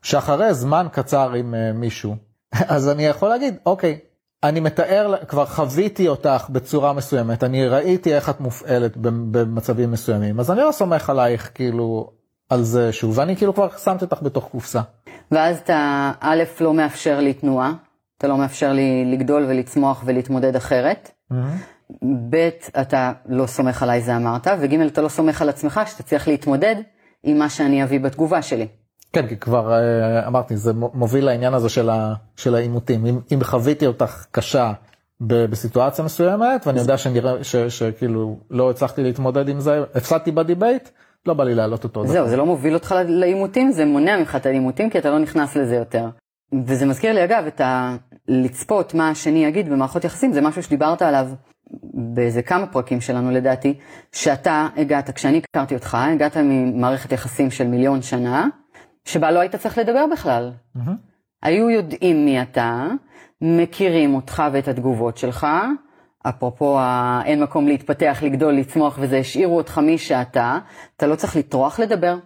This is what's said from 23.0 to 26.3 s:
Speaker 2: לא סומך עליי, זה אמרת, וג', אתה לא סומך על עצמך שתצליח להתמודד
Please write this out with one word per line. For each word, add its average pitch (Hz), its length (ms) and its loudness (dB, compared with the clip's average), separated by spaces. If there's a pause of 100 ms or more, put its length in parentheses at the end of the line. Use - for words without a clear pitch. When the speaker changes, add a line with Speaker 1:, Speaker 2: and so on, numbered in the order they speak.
Speaker 2:
לא 131 160 0
סומך 127 380 -2
עליי, 123 180 2
זה 120 140 -2
אמרת, 120 320 -2 (120)
וג', 147 220 2
אתה 151 200 0
לא 151 80 0
סומך 156 320 0
על 147 80 2
עצמך 143 360 -2
שתצליח - 420 -4
להתמודד 151 480 2 (480)